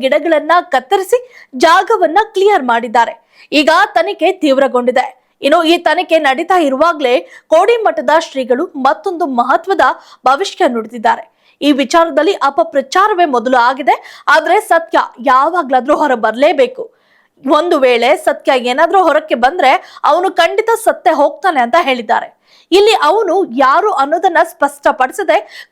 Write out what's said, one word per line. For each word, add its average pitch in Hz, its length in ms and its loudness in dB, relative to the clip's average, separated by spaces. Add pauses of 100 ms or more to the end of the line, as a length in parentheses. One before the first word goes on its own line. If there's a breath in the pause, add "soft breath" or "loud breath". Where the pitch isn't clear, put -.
ಗಿಡಗಳನ್ನ 302 540 0 (180)
ಕತ್ತರಿಸಿ 381 460 -2 (460 loud breath)
ಜಾಗವನ್ನ 370 520 2 (160)
ಕ್ಲಿಯರ್ 381 380 2
ಮಾಡಿದ್ದಾರೆ. 233 440 -2 (460 soft breath)
ಈಗ 294 80 2 (280)
ತನಿಖೆ 349 320 0 (140)
ತೀವ್ರಗೊಂಡಿದೆ. 254 640 0 (400)
ಇನ್ನು 311 120 2 (140)
ಈ - 20 4 (120)
ತನಿಖೆ 320 300 0 (100)
ನಡೀತಾ 294 300 0 (120)
ಇರುವಾಗ್ಲೇ 285 440 0 (400 loud breath)
ಕೋಡಿಮಠದ 339 600 0 (160)
ಶ್ರೀಗಳು 254 360 -4 (220)
ಮತ್ತೊಂದು 320 380 -4 (160)
ಮಹತ್ವದ 320 440 -2 (440 loud breath)
ಭವಿಷ್ಯ 330 440 0
ನುಡಿದಿದ್ದಾರೆ. 226 520 -4 (420)
ಈ 294 40 2 (100)
ವಿಚಾರದಲ್ಲಿ 330 540 0 (140)
ಅಪಪ್ರಚಾರವೇ 339 840 0
ಮೊದಲು 247 240 0 (100)
ಆಗಿದೆ, 269 260 0 (400 loud breath)
ಆದ್ರೆ 320 220 2 (160)
ಸತ್ಯ 330 260 0 (320)
ಯಾವಾಗ್ಲಾದ್ರೂ 269 720 0
ಹೊರ 269 220 0
ಬರ್ಲೇಬೇಕು. 254 600 0 (760)
ಒಂದು 339 260 0
ವೇಳೆ 240 240 2 (160)
ಸತ್ಯ 285 320 0 (140)
ಏನಾದ್ರೂ 339 360 2
ಹೊರಕ್ಕೆ 294 380 0
ಬಂದ್ರೆ 294 260 2 (380 loud breath)
ಅವನು 359 200 0 (120)
ಖಂಡಿತ 403 280 -2 (140)
ಸತ್ತೇ 320 380 0
ಹೋಗ್ತಾನೆ 285 460 -2
ಅಂತ 277 80 0 (120)
ಹೇಳಿದ್ದಾರೆ. 240 420 -4 (480 soft breath)
ಇಲ್ಲಿ 415 160 4 (180)
ಅವನು 392 220 0 (300)
ಯಾರು 349 280 2 (120)
ಅನ್ನೋದನ್ನ 330 380 0 (120)
ಸ್ಪಷ್ಟಪಡಿಸದೆ 285 840 -2 (320 loud breath)